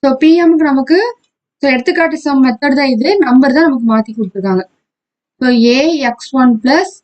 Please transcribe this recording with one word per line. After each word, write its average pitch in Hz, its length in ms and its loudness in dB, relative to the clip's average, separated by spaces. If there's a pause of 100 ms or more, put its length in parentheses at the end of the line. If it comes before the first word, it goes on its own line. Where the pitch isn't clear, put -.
So 277 80 0 (140)
பி 320 80 4 (120)
எம்க்கு 320 280 2
நமக்கு, 269 280 0 (640)
so - 40 -2 (100)
எடுத்துக்காட்டு 320 500 -2
சம் 269 220 0
மெத்தட் 262 340 -2
தான் 269 140 0
இது. 254 140 -2 (180)
நம்பர் 262 300 2
தான் 330 120 4
நமக்கு 233 240 -2
மாத்தி 220 240 -2
கொடுத்துருக்காங்க. 190 480 -4 (760)
So 254 60 -2 (300)
A - 20 0 (360)
X - 20 -20 (240)
one 247 100 4 (120)
plus 320 260 0 (140)